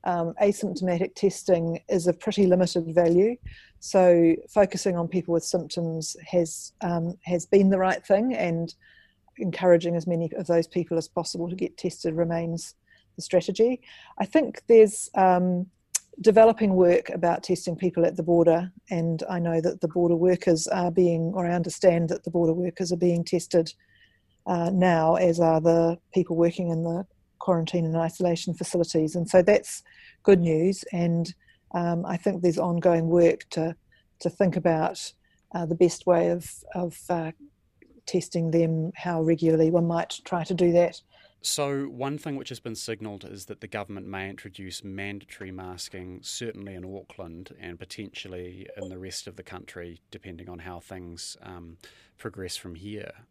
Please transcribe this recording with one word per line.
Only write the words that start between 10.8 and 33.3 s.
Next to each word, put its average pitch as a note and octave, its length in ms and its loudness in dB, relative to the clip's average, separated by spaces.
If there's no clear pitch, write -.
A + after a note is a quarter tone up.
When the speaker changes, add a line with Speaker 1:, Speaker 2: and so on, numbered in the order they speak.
Speaker 1:
as D#3+ 120 -4
possible E3+ 400 -6
to F3+ 80 -8
get F#3 200 -8
tested E3 380 -6
remains E3 600 -4
the E3+ 60 -14
strategy. A3 580 0
I G3 80 -2
think - 400 0
there's, A3 480 6
um, F3+ 520 4
developing A3 540 6
work F3+ 360 4
about E3+ 320 0
testing F3 340 -4
people E3+ 280 0
at - 120 0
the E3+ 60 -4
border, E3+ 480 4
and E3 380 -2
I F3+ 100 -4
know E3 220 0
that E3+ 200 -2
the E3 80 -2
border F3 280 2
workers F3 520 2
are F3+ 220 0
being, E3+ 440 2
or F3+ 120 -2
I F3 80 0
understand E3+ 540 2
that E3+ 160 -4
the E3+ 60 -6
border E3 240 2
workers F3+ 380 -4
are F3+ 40 -2
being E3+ 280 2
tested, E3 480 0
uh, F3 260 -2
now, E3+ 440 4
as F3 240 2
are D#3+ 200 4
the E3 380 4
people F3 220 0
working E3+ 340 2
in E3 140 -2
the E3+ 220 -4
quarantine E3+ 460 0
and D#3+ 120 -2
isolation E3 580 -2
facilities. E3 600 -2
And E3+ 140 -2
so F#3 140 6
that's - 400 2
good F#3+ 180 6
news. E3+ 520 0
And, E3+ 420 0
um, E3+ 320 -2
I F3 100 -4
think F3+ 260 -2
there's F3 160 2
ongoing E3+ 500 2
work E3+ 420 2